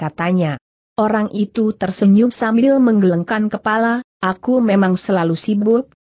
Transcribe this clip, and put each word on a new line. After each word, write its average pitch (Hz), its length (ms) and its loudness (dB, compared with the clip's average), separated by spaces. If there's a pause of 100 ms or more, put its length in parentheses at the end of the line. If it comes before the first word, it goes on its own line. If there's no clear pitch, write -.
katanya. 165 560 -2 (400)
Orang 214 360 -2
itu 214 400 -2
tersenyum 202 560 2
sambil 233 480 0
menggelengkan 214 720 2
kepala, 226 560 -2 (160)
"Aku 247 400 -2
memang 196 400 2
selalu 170 320 -2
sibuk," 214 560 -2 (220)